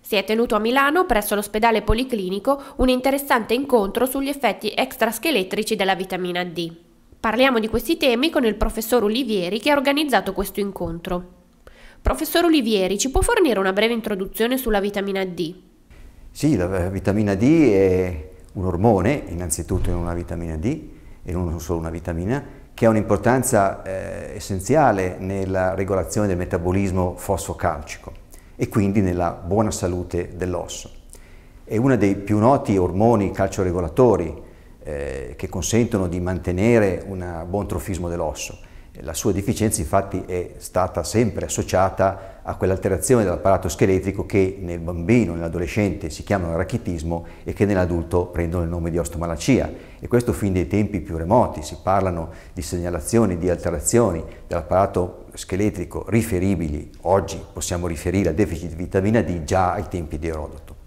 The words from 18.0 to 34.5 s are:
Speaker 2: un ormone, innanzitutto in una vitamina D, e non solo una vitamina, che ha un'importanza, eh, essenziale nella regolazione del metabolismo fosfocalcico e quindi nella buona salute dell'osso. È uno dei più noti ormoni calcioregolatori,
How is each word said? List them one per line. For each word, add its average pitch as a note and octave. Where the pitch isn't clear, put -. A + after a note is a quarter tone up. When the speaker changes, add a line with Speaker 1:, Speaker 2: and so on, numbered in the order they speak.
Speaker 2:
un F#2
ormone, G2
innanzitutto F2
in F2
una F2
vitamina E2+
D, B2+
e F2+
non E2
solo E2
una E2
vitamina, F2
che -
ha -
un'importanza, A2
eh, F#2
essenziale G2+
nella F#2+
regolazione G2
del F2+
metabolismo F2+
fosfocalcico -
e -
quindi G2+
nella F2+
buona G2
salute F2+
dell'osso. F2
È A2+
uno B2+
dei G2
più G2+
noti A#2
ormoni F#2+
calcioregolatori, F#2